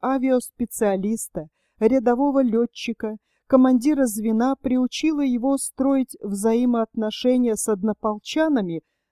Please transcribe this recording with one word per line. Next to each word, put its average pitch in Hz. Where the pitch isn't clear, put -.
авиаспециалиста, 220
рядового 254
летчика, 226
командира 262
звена 220
приучила 269
его 269
строить 269
взаимоотношения 226
с -
однополчанами 214